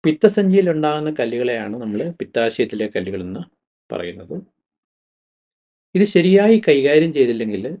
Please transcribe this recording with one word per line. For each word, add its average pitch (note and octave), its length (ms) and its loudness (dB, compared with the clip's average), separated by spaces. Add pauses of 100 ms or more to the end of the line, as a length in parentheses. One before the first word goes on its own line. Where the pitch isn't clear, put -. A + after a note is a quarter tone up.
പിത്തസഞ്ചിയിൽ F#3+ 680 2
ഉണ്ടാകുന്ന D3+ 440 -2
കല്ലുകളെയാണ് A#2 640 -4
നമ്മൾ G#2+ 180 -6 (200)
പിത്താശയത്തിലെ A2+ 720 -4
കല്ലുകളെന്ന് G2 480 -8 (480)
പറയുന്നത്. F#2 460 -10 (1600)
ഇത് G3 160 4
ശരിയായി G3 440 6 (100)
കൈകാര്യം D3+ 500 4
ചെയ്തില്ലെങ്കിൽ A2+ 480 0 (160)